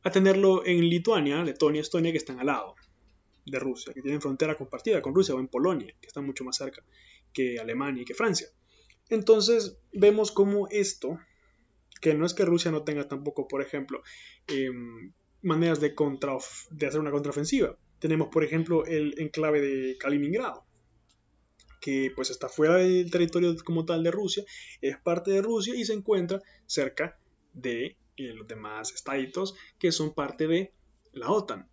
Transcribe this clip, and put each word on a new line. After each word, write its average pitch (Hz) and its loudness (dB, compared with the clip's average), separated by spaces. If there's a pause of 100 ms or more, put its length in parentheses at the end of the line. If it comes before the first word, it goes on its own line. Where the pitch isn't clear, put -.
a 185 0
tenerlo 190 6
en 175 4
Lituania, 170 2
Letonia, 151 2
Estonia, 165 0
que 160 -2
están 131 -6
al 127 -4
lado 123 -4 (720)
de 135 -6
Rusia, 131 -6
que 131 -14
tienen 143 -4
frontera 147 0
compartida 147 -2
con 139 -4
Rusia, 185 4
o 127 -2
en 131 -4
Polonia, 139 0
que - -20
están 139 -10
mucho 135 -8
más 123 -6
cerca - -10 (500)
que 123 -2
Alemania 123 -4
y - -10
que - -12
Francia. 214 -2 (640)
Entonces, 220 4 (140)
vemos 208 6
cómo 202 2
esto, 190 -4 (800)
que 160 2
no 156 2
es 175 -2
que 196 2
Rusia 170 2
no 151 -2
tenga 147 -4
tampoco, 139 -6
por 139 -4
ejemplo, 135 -8 (440)
em, 123 -6 (300)
maneras 165 2
de 147 0
contraof-, 139 -4
de 151 -4
hacer 143 -2
una 151 -2
contraofensiva. 147 0 (200)
Tenemos, 156 0
por 156 2
ejemplo, 160 0
el 151 -2
enclave 151 0
de 131 -2
Kaliningrado, 147 -2 (1160)
que, 135 -2
pues, 131 -6
está 127 -8
fuera 160 4
del 185 4
territorio 175 2 (100)
como 165 -2
tal 165 -2
de 170 4
Rusia, 196 -4 (380)
es 139 -2
parte 175 -2
de 196 4
Rusia 226 -2
y 233 -4
se 220 -2
encuentra 196 0 (260)
cerca 143 -4 (360)
de, 123 -6 (180)
eh, 123 -12
los 110 -18
demás 107 -10
estaditos 139 -6 (240)
que 170 2
son 156 -4
parte 156 -4
de 180 0 (420)
la 127 -4
otan. 139 -2